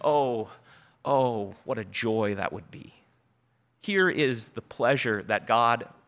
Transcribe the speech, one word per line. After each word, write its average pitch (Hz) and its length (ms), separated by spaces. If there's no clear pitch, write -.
"Oh, 131 460
oh, 120 580
what - 160
a 107 60
joy 107 500
that 95 160
would - 180
be." - 260
Here 190 280
is 131 400
the - 120
pleasure 117 640
that - 240
God 117 400